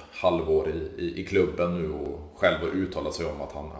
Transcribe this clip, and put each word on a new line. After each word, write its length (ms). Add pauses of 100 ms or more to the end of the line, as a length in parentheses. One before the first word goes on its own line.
(120)
halvår 560
i, 360
i, 160
i 40
klubben 580
nu 100
och 460
själv 200
har 100
uttalat 460
sig 120
om 140
att 120
han, 280